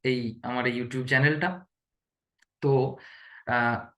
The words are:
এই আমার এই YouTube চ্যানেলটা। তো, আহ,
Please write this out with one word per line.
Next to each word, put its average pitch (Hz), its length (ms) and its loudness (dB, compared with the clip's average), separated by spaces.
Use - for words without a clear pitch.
এই 123 400 -2
আমার 123 240 -2
এই 123 140 -2
YouTube 127 260 -6
চ্যানেলটা। 151 580 2
তো, 131 360 2
আহ, 120 300 0